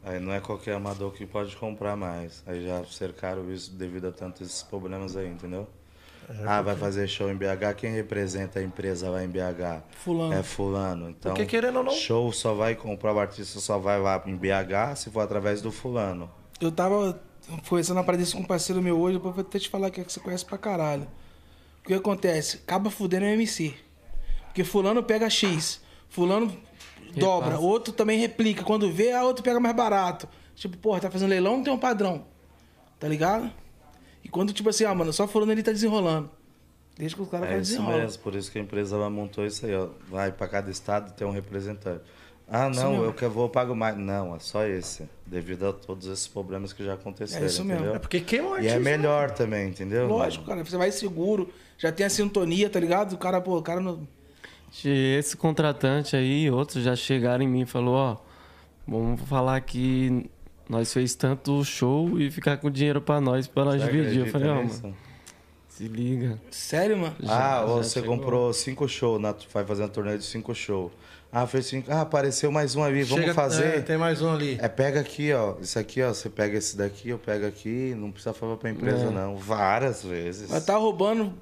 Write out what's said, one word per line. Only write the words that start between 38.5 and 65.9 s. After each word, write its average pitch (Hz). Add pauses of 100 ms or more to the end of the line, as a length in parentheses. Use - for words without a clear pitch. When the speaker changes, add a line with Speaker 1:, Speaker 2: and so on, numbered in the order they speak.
Speaker 1:
que 107
a -
empresa 101
lá 104
montou 104
isso 107
aí, 104
ó. 92 (200)
Vai 95
pra 92
cada 101
estado 104
ter 107
um 101
representante. 98 (460)
Ah, 123
Speaker 3:
Isso 127
Speaker 1:
não, 139
Speaker 3:
mesmo. 123
Speaker 1:
eu 110
que 123
vou 117
pago 127
mais. 110
Não, 98
é -
só 107
esse. 90 (180)
Devido 90
a 98
todos 95
esses 95
problemas 98
que 101
já 98
aconteceram, 101
Speaker 3:
É -
isso 185
mesmo. 185
Speaker 1:
entendeu? 107
Speaker 2:
É -
porque -
queima 277
o -
Speaker 1:
E 110
é 113
Speaker 2:
artista, 120
né? 139
Speaker 1:
melhor 147
também, 107
entendeu? 98
Speaker 3:
Lógico, 180
cara. 175
Você 170
vai 185
seguro, 190 (300)
já 160
tem 175
a 202
sintonia, 202
tá 196
ligado? 185
O 170
cara, 185
pô, 180
o 160
cara 170
não 170 (640)
Speaker 4:
Che-, 135
esse -
contratante 147
aí 135
e 143
outros 127
já 123
chegaram 123
em 131
mim 127
e 123
falou, 123
"Ó, 131 (720)
vamos 117
falar 131
que 127 (400)
nós 113
fez 127
tanto 139
show 151
e 139
ficar 143
com 151
dinheiro 143
pra 147
nós, 131
pra 139
nós 139
Speaker 1:
Você -
Speaker 4:
dividir." 151 (160)
Eu 123
Speaker 1:
acredita 127
Speaker 4:
falei, 143
"Ó, 139
Speaker 1:
nisso? 117
Speaker 4:
mano, 98 (720)
se -
liga." 120 (120)